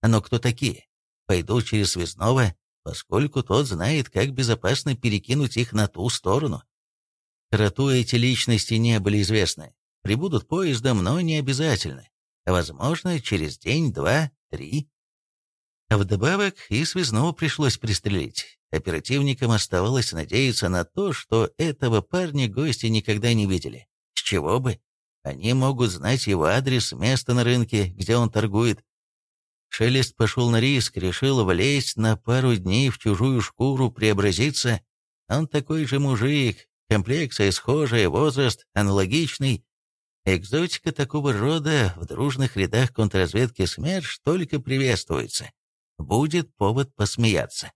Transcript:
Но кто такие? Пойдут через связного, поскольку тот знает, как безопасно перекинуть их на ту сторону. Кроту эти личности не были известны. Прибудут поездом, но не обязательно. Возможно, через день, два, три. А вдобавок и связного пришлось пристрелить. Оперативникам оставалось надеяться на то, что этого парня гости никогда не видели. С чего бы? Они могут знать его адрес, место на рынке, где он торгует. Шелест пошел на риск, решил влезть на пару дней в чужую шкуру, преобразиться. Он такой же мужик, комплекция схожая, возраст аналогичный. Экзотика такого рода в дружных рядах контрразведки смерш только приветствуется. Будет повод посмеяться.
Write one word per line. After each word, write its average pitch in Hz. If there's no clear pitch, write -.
Но 113
кто -
такие? 120
Пойдут 101
через 104
связного, 98
поскольку 131
тот 131
знает, 117
как 135
безопасно 123
перекинуть 120
их 117
на 104
ту 98
сторону. 104
Кроту 107
эти 127
личности 120
не 113
были 101
известны. 90
Прибудут 139
поездом, 131
но 131
не 160
обязательно. 131
Возможно, 92
через 78
день, 143
два, 123
три. 87
А 110
вдобавок 120
и 127
связного 156
пришлось 151
пристрелить. 95
Оперативникам 123
оставалось 107
надеяться 101
на 90
то, 190
что 110
этого 135
парня 147
гости 123
никогда 110
не 104
видели. 67
С -
чего 87
бы? 127
Они 71
могут 127
знать 92
его 90
адрес, 127
место 123
на 123
рынке, 117
где 92
он 117
торгует. 107
Шелест 123
пошел 120
на 113
риск, 131
решил 113
влезть 104
на 110
пару 123
дней 101
в -
чужую 113
шкуру, 131
преобразиться. 104
Он 151
такой 156
же 139
мужик, 135
комплекция 110
схожая, 120
возраст 127
аналогичный. 104
Экзотика 110
такого 139
рода 139
в 80
дружных 127
рядах 110
контрразведки 98
смерш 151
только 156
приветствуется. 127
Будет 143
повод 113
посмеяться. 104